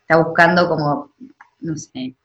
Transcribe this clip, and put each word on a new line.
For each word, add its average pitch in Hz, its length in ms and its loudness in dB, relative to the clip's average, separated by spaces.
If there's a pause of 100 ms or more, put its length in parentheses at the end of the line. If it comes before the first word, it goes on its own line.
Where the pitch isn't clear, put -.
está - 180 0
buscando 175 500 2
como, 147 420 -4 (500)
no 160 160 -8
sé 131 380 -14 (100)